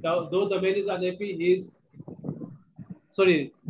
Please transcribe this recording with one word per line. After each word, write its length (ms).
though, 280
though 180
the 120
man 140
is 120
unhappy, 500
he 160
is, 240
sorry, 400